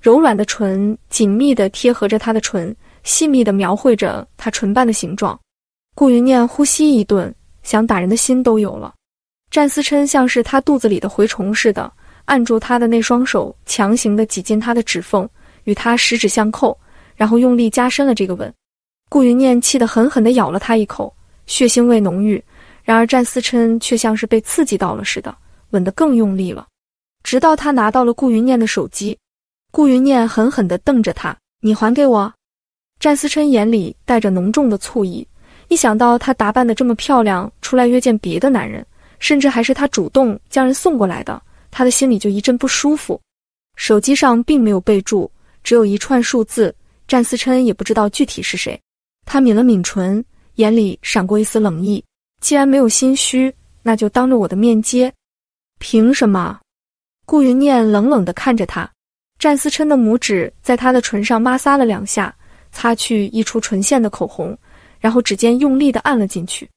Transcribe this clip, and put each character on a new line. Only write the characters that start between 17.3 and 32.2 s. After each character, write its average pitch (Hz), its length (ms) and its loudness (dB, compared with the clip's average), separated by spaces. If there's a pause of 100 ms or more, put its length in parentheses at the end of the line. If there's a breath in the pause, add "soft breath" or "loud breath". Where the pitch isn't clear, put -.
用 247 180 4
力 233 140 2
加 247 180 0
深 277 180 0
了 254 80 2
这 202 120 -2
个 185 80 -6
吻。 - 180 -12 (560)
顾 277 160 4
云 240 140 4
念 254 200 4
气 254 200 0
得 240 80 2
狠 233 240 2
狠 262 120 0
地 226 100 4
咬 214 180 0
了 175 80 -4
他 226 180 -2
一 220 80 2
口， - 260 -10 (360)
血 - 200 0
腥 240 200 2
味 240 120 4
浓 190 240 -2
郁， 208 220 -2 (400 soft breath)
然 226 100 0
而 226 120 4
战 247 180 2
思 247 160 -4
琛 233 400 0
却 - 160 -2
像 220 180 0
是 214 120 -6
被 220 160 2
刺 - 240 0
激 202 100 -4
到 180 180 -4
了 - 80 -12
似 - 200 -6
的， - 120 -14 (360)
吻 196 120 0
得 180 100 -2
更 302 220 0
用 208 220 0
力 185 160 -6
了。 - 140 -16 (580)
直 254 160 0
到 311 160 4
他 294 140 -4
拿 233 200 2
到 254 140 2
了 240 80 0
顾 254 180 0
云 226 140 2
念 254 160 2
的 220 60 0
手 175 220 -4
机， 214 280 -8 (560)
顾 302 160 4
云 254 160 4
念 254 240 2
狠 220 220 0
狠 202 180 -2
地 247 80 -2
瞪 254 260 0
着 - 120 -2
他 - 200 -10 (280)
：“你 214 120 2
还 220 200 0
给 285 120 2
我！” 214 240 2 (720)